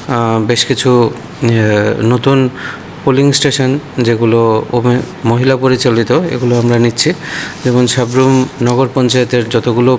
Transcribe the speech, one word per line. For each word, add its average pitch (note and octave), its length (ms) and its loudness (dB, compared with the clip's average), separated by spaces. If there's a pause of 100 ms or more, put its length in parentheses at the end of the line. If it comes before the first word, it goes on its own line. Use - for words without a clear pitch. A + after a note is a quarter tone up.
আহ, A#2 340 0
বেশ A2+ 240 0
কিছু, B2 440 2
আহ, - 400 -4 (520)
নতুন B2+ 480 2 (560)
পোলিং C#3 260 2
স্টেশন C3+ 480 0 (180)
যেগুলো A2+ 760 2
ওমে-, B2 300 0 (240)
মহিলা B2 320 2
পরিচালিত, A#2+ 540 0
এগুলো B2+ 480 0
আমরা A#2+ 200 2
নিচ্ছি। A#2+ 340 0 (500)
যেমন B2 240 2
সাবরুম C3 580 2 (160)
নগর B2 320 0
পঞ্চায়েতের B2 560 0
যতগুলো A#2+ 500 2